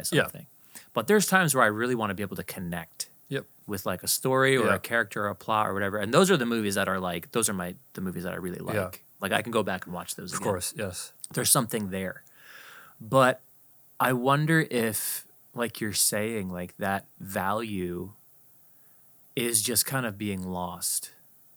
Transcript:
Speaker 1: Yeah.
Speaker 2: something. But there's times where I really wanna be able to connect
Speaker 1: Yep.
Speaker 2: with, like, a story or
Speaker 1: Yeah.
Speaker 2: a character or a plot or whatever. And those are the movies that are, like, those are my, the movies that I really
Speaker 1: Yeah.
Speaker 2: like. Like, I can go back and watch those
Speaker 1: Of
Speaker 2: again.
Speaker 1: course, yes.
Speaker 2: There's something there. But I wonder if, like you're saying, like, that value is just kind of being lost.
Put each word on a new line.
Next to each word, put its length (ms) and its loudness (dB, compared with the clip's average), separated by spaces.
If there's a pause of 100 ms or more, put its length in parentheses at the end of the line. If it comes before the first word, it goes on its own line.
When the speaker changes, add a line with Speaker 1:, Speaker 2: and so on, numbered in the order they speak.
(120)
Speaker 1:
Yeah. 120 4
Speaker 2:
something. 220 -10 (480)
But 140 -2
there's 180 6
times 300 4
where 80 6
I 40 8
really 280 0
wanna 180 0
be 100 -6
able 120 -8
to 80 -6
connect 640 -8 (220)
Speaker 1:
Yep. 160 -6 (200)
Speaker 2:
with, 200 -6
like, 180 -4
a 60 -10
story 480 4
or 100 4
Speaker 1:
Yeah. 80 4
Speaker 2:
a 40 0
character 440 -2
or 60 0
a 60 -4
plot 340 0
or 40 -2
whatever. 240 -2
And 160 -2
those 160 8
are 60 6
the 100 2
movies 300 0
that 140 0
are, 100 0
like, 320 -4
those 160 2
are 60 -2
my, 220 -6 (180)
the 80 -10
movies 220 -6
that 100 -6
I 20 -6
really 240 -6
Speaker 1:
Yeah. 240 -2
Speaker 2:
like. 200 -10 (180)
Like, 100 -2
I 100 0
can 120 -6
go 100 2
back 220 -4
and 100 -10
watch 200 -10
those 180 -12
Speaker 1:
Of 60 -4
Speaker 2:
again. 120 -2
Speaker 1:
course, 240 -4
yes. 380 -8 (180)
Speaker 2:
There's 180 0
something 400 2
there. 340 -6 (760)
But 400 4 (600)
I 100 4
wonder 580 4
if, 560 -2 (300)
like 240 -4
you're 140 -2
saying, 580 0
like, 240 -8
that 300 -2 (160)
value 920 -4 (1200)
is 260 2
just 240 2
kind 200 -2
of 120 -4
being 260 -2
lost. 680 -4 (460)